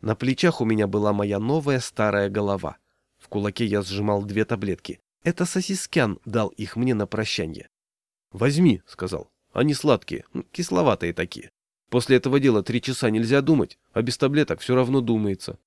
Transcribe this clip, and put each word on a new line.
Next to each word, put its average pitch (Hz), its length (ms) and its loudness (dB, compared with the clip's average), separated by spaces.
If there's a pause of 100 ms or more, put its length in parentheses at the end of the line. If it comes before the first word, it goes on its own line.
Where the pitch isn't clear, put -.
На 110 160 -2
плечах 135 440 0
у 120 40 0
меня 110 220 2
была 104 260 0
моя 101 260 0
новая 139 420 0
старая 101 480 0
голова. 98 480 -4 (420)
В - 100 -20
кулаке 104 360 -2
я 101 180 0
сжимал 101 420 -2
две 101 200 0
таблетки. 98 560 -6 (220)
Это 170 240 0
Сосискян 170 760 -2
дал 107 240 -2
их - 280 -10
мне 123 180 2
на 104 120 0
прощанье. 101 640 -6 (640)
«Возьми», 135 540 4
сказал. - 440 -8 (220)
«Они 147 220 2
сладкие, - 500 0 (100)
м, 123 160 -8
кисловатые 147 640 0
такие. - 380 -8 (380)
После 123 280 4
этого 135 240 2
дела 117 220 4
три 117 200 -2
часа 127 280 -2
нельзя 117 320 2
думать, 135 360 2 (140)
а 113 100 0
без 120 160 -4
таблеток 139 420 0
все 123 140 0
равно 127 260 2
думается». 110 680 -2